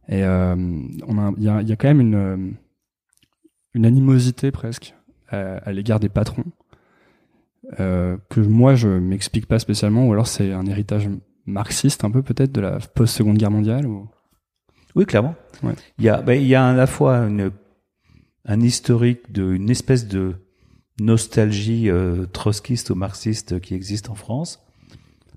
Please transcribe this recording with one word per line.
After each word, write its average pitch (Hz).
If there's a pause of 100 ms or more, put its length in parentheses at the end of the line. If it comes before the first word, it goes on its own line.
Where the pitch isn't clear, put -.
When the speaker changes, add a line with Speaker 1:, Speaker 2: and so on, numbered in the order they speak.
Speaker 1:
Et, 98
euh, 92 (500)
on 107
a, 104
il 107
y 104
a, 104
il 110
y 113
a 110
quand 135
même 147
une, 113
euh, 95 (1400)
une 113
animosité 131
presque - (340)
à, 95
à 101
l'égard 107
des 104
patrons, 107 (1300)
euh, 92 (140)
que -
moi 113
je 117
m'explique 95
pas 113
spécialement, 110
ou 107
alors 107
c'est 98
un 95
héritage 101 (380)
marxiste 104
un 104
peu 127
peut-être 135
de 117
la 98 (160)
post-Seconde 107
Guerre 107
mondiale 110
ou 107 (880)
Speaker 2:
Oui, 101
clairement. 120 (280)
Speaker 1:
Ouais. 120 (240)
Speaker 2:
Il 110
y 110
a, 110
ben, 127
il 135
y 131
a 131
à 127
la 127
fois 131
une, 104 (960)
un 107
historique 120
de, 95
une 95
espèce 123
de 95 (640)
nostalgie, 110
euh, 90
trotskiste -
ou 107
marxiste 98
qui 95
existe 104
en 110
France. 123 (720)